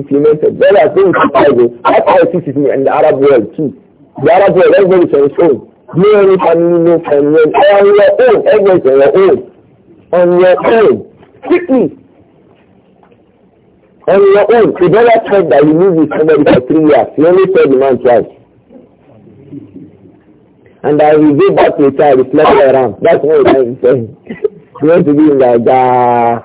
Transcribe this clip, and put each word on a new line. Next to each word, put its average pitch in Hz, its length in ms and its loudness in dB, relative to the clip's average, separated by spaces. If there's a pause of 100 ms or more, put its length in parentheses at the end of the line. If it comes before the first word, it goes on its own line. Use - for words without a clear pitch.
implemented? 147 560 -2
Well, 571 240 0
I 320 80 2
think 370 240 0
it's - 200 -2
Bible. - 360 0 (160)
That's - 240 -2
how 170 160 2
it - 80 -2
is 147 240 -8
in 143 80 -2
the 131 260 -2
Arab 143 300 0
world 135 320 0
too. 151 240 -8 (480)
The - 80 2
Arab 190 240 2
world, 180 240 2
everybody 185 260 2
is 160 80 -4
on 143 140 2
his 139 160 -10
own. 147 120 0 (360)
No 185 160 0 (160)
any 190 160 2
family, 170 480 0
no 170 160 2
friend, 147 320 0
no, 160 40 4
on 480 440 2
your 415 260 2 (140)
own. 453 140 2 (100)
Everybody 196 320 0
is 131 80 -2
on 135 160 2
your 143 160 2
own. 165 180 2 (800)
On 180 100 2 (140)
your 185 240 2
own. 202 320 0 (480)
Strictly. 269 520 -2 (2000)
On 190 120 0
your 202 320 2
own. 214 240 0
The 180 160 -2
brother 226 260 2 (120)
said 190 180 0
that 143 160 2
he 156 80 2
lived 175 240 0
with 151 160 -2
somebody 151 320 0
for 170 240 0
three 156 160 0
years. 135 320 0
He 143 80 0
only 185 220 2 (100)
saw 160 80 2
the 135 160 0
man 135 240 0
twice. 120 240 0 (2500)
And 151 160 0
that 156 160 2
he 151 160 2
go 185 240 0
back - 240 0
to 143 80 2
the - 80 -4
child, 143 240 2
he 127 80 -4
slept 151 320 0
around. 131 400 0
That's - 240 0
what 143 240 0
I'm 131 320 -2
saying. 123 360 -2 (120)
He - 560 -10
wants 170 240 2
to 147 80 0
be 151 160 2
in 139 80 0
the 123 240 2
Ga-, 120 800 0